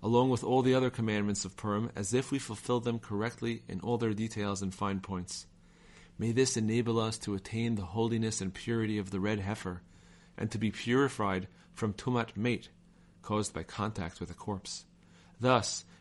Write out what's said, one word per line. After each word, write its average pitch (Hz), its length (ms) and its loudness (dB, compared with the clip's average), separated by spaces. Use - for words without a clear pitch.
along 120 260 6
with 123 160 2
all 127 160 4
the 127 140 6
other 127 160 4
commandments 104 560 0
of - 100 -12
Purim 107 400 -2
as 101 160 -4
if 131 180 2
we 139 80 0
fulfilled 120 460 -2
them 117 140 0
correctly 113 680 -4
in 95 140 -6
all 117 160 0
their 110 160 2
details 104 480 -2
and 95 140 -2
fine 98 260 -2
points. 92 460 -8
May 113 140 0
this 127 260 4
enable 113 420 2
us 110 200 0
to 104 140 -2
attain 113 420 -2
the 98 60 -2
holiness 110 600 0
and 95 100 -2
purity 110 460 0
of 95 120 -4
the 98 100 -2
red 104 200 0
heifer 95 420 -4
and 107 140 -2
to 113 80 -4
be 107 120 2
purified 110 760 2
from 104 220 -2
tumat 120 420 0
מת 110 320 0
caused 107 320 0
by 82 80 -4
contact 98 580 -6
with 87 100 -6
a 85 40 -12
corpse. - 500 -8
Thus, 123 440 2